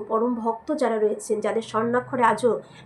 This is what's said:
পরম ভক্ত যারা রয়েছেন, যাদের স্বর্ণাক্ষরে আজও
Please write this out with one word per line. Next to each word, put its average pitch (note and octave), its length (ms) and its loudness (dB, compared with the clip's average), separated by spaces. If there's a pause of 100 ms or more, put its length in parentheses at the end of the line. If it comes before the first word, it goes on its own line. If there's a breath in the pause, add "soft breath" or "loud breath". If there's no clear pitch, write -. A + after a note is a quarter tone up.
পরম A3+ 260 0
ভক্ত A3+ 400 -2
যারা A3+ 240 0
রয়েছেন, G#3+ 420 0
যাদের G#3+ 220 -2
স্বর্ণাক্ষরে A#3+ 600 -2
আজও A3 380 4 (260 loud breath)